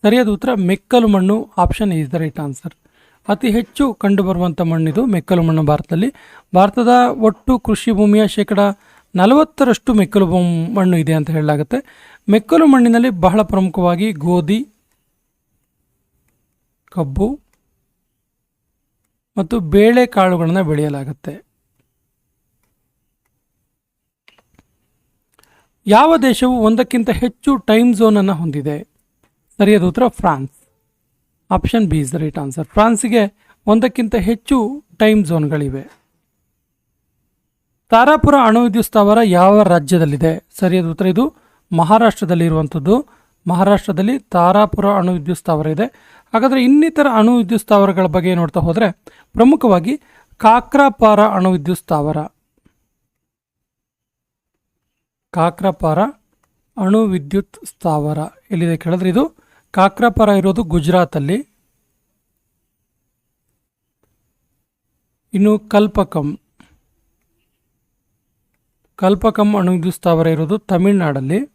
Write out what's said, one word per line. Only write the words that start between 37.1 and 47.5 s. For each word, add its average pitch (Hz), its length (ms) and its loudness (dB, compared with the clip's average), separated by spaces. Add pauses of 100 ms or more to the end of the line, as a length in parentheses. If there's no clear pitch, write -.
ತಾರಾಪುರ 285 460 4 (100)
ಅಣು 226 200 4
ವಿದ್ಯುತ್ 226 220 0
ಸ್ಥಾವರ 208 380 2
ಯಾವ 196 380 4
ರಾಜ್ಯದಲ್ಲಿದೆ? 160 840 0 (120)
ಸರಿಯಾದ 180 280 0
ಉತ್ತರ 165 200 -4
ಇದು 220 280 0 (420)
ಮಹಾರಾಷ್ಟ್ರದಲ್ಲಿ 175 680 0
ಇರುವಂಥದ್ದು. 160 600 -2 (420)
ಮಹಾರಾಷ್ಟ್ರದಲ್ಲಿ 190 680 0
ತಾರಾಪುರ 196 760 0
ಅಣು 180 200 0
ವಿದ್ಯುತ್ 170 280 -6
ಸ್ಥಾವರ 151 260 -4
ಇದೆ. 156 180 -2 (480)
ಹಾಗಾದ್ರೆ 254 320 0
ಇನ್ನಿತರ 294 480 2
ಅಣು 226 240 4
ವಿದ್ಯುತ್ 220 260 -2